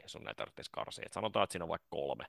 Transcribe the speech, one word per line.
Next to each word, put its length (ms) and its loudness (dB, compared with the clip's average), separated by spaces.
sun 220 -8
ei 60 -2
tarvitsisi 380 -6
karsia. 340 -4
Et 60 -10
sanotaan, 320 4
että 80 0
siinä 120 -2
on 40 -2
vaikka 220 -2
kolme 380 0